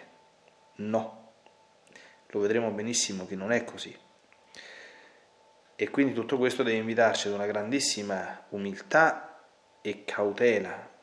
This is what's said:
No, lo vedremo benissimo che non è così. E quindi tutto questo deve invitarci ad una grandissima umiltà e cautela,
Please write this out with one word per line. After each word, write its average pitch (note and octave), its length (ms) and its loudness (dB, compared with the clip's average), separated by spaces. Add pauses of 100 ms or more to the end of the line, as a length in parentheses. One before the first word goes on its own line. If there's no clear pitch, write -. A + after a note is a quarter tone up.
(760)
No, - 580 -4 (960)
lo - 140 -4
vedremo A2 300 2
benissimo G#2 560 -2
che F#2 80 -8
non F#2+ 160 -4
è A#2 140 2
così. - 320 -12 (1800)
E G#2 140 0
quindi C#3 240 4
tutto A#2 240 -2
questo B2+ 260 2
deve A#2 140 2
invitarci A2 520 2
ad G2+ 40 0
una G2+ 140 -2
grandissima G#2 1040 -2
umiltà G2+ 920 2 (380)
e G2+ 240 -8
cautela, G#2 840 0 (160)